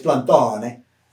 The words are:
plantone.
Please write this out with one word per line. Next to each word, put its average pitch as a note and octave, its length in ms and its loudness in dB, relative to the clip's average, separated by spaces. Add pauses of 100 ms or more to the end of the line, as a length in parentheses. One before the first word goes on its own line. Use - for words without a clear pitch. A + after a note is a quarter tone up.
plantone. B2 800 0 (320)